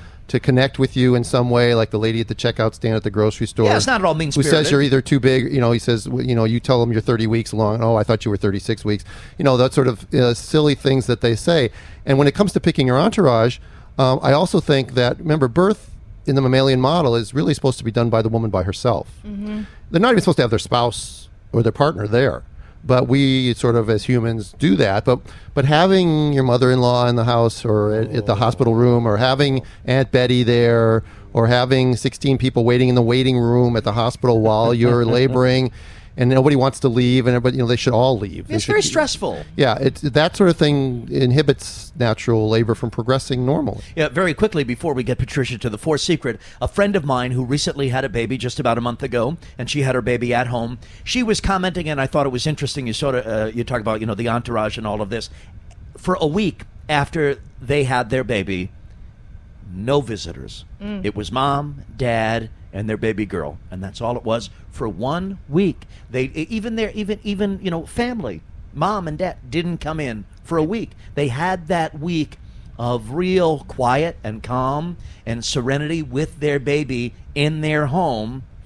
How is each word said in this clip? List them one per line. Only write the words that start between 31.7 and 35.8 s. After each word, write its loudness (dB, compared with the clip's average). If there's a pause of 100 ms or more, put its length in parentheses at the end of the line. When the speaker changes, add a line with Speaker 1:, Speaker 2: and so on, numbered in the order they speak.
Speaker 1:
sixteen -2
people 0
waiting 4
in 4
the 6
waiting 2
room 2
at 0
the -2
hospital 0
while 4
you're 4
Speaker 2:
<laughs> 2
Speaker 1:
laboring 2 (480)